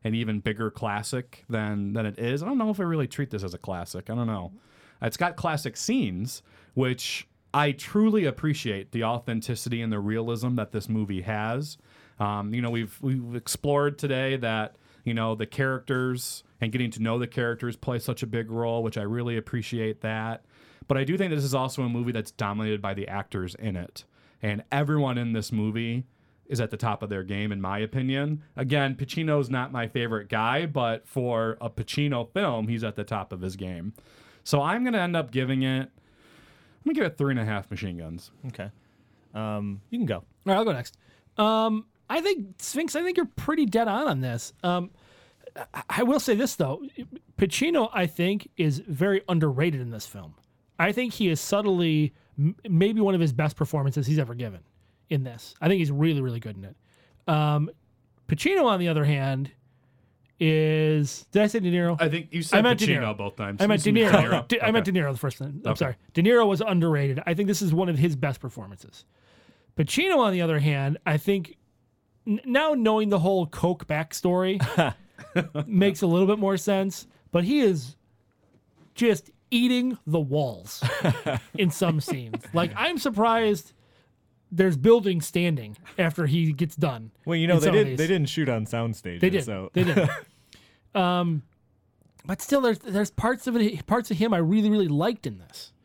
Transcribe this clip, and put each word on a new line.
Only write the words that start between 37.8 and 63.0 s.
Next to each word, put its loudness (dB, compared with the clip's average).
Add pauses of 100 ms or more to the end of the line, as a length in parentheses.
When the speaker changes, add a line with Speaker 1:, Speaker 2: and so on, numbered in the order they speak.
Speaker 1:
guns. -12 (160)
Speaker 2:
Okay. -10 (640)
Um, -6
you -6
can -2
go. -2
Speaker 3:
All -8 (220)
right, 2
I'll 2
go 0
next. -8 (400)
Um, 2 (240)
I -2
think, -2
Sphinx, -4
I -2
think -2
you're 2
pretty -2
dead 2
on 0
on -2
this. -6 (100)
Um, -2 (800)
I, -10
I -2
will 4
say 2
this, 0
though. -2 (560)
Pacino, 2
I 0
think, -2
is 0
very 0
underrated 2
in -6
this -10
film. -16 (440)
I 2
think -2
he 2
is 2
subtly 2 (240)
m-, 2 (140)
maybe 4
one 4
of 2
his 2
best -2
performances -2
he's 2
ever -4
given -8 (500)
in 0
this. -14
I 0
think 4
he's 0
really, 2
really -4
good -10
in -14
it. -18 (520)
Um, 2 (580)
Pacino, 2
on 4
the 0
other 2
hand, 0 (880)
is, 2
did 6
I 6
say 0
De 2
Niro? 2
Speaker 1:
I 4
think -2
you -4
Speaker 3:
I -2
Speaker 1:
said 4
Speaker 3:
meant 4
De 2
Speaker 1:
Pacino 2